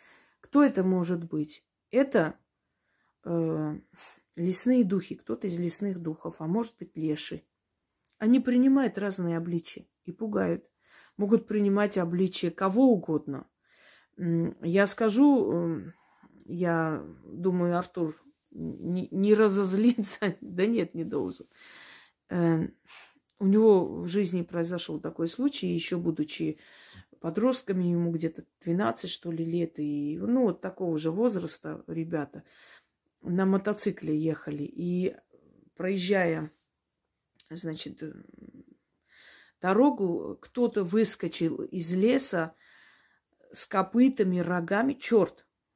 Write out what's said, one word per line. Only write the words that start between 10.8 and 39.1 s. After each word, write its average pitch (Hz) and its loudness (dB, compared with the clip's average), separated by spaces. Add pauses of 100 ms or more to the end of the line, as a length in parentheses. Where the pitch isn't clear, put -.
Могут 214 2
принимать 202 2
обличие 180 0
кого 208 4
угодно. 151 -2 (720)
М, 170 -2
я 190 2
скажу, 233 4
м, 170 -4 (520)
я 165 -2 (200)
думаю, 175 0
Артур 170 -6 (300)
не, 170 -6
не 202 4
разозлится. 208 2
<laughs> - -2
Да 180 -2
нет, 220 0
не 165 -6
должен. - -6 (840)
Э, 170 2 (720)
у 202 0
него 196 6
в 175 -6
жизни 175 0
произошел 170 -6
такой 165 -4
случай, 247 -4
еще 170 -2
будучи 160 -4 (600)
подростками, 185 -2
ему 170 0
где-то 160 -6 (160)
двенадцать, 185 -2
что 175 -10
ли, 165 -4
лет, 165 -4
и, 147 -4
ну, 247 2
вот 185 0
такого 180 -4
же 160 -2
возраста 180 -4
ребята. 160 -6 (800)
На 180 0
мотоцикле 190 0
ехали. 151 -4
И 180 -4 (600)
проезжая, 175 0 (1000)
значит, 160 -12
э, 151 -12 (1500)